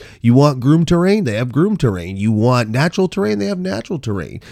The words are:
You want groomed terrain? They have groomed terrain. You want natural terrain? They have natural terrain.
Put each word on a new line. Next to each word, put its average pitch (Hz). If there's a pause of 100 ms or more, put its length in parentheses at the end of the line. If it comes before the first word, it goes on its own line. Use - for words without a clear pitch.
(200)
You 117
want 139
groomed 151
terrain? 185
They 113
have 120
groomed 185
terrain. 95
You 107
want 117
natural 170
terrain? 202
They 202
have 196
natural 185
terrain. 101 (100)